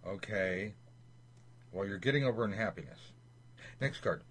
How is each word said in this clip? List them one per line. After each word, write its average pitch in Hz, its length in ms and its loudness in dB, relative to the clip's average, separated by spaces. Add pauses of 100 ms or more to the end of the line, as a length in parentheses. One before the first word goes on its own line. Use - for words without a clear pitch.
Okay. 95 680 0 (960)
Well, 98 140 -2
you're 98 120 -4
getting 139 260 4
over 117 200 4
unhappiness. 98 540 -2 (840)
Next - 200 0
card. 82 300 0